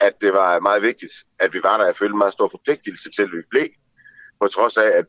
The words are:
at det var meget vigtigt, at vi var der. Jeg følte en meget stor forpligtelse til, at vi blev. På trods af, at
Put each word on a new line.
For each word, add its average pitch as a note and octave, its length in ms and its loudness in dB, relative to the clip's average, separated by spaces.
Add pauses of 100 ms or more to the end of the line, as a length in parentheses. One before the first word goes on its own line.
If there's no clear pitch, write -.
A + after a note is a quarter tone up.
at G2+ 200 2
det G2 120 2
var F2+ 280 2
meget G2+ 220 0
vigtigt, A2 300 -4 (260)
at F#2 140 -2
vi F2+ 100 -8
var G2 140 2
der. G#2+ 80 0
Jeg F2+ 120 0
følte G#2 160 -2
en G#2 60 -4
meget G2+ 140 0
stor G2+ 160 -2
forpligtelse F#2 640 -8
til, G#2 120 -2
at F#2 100 -4
vi E2 180 -10
blev. C3+ 180 0 (720)
På G2+ 80 2
trods A2+ 280 -2
af, A2 120 4
at F2 200 2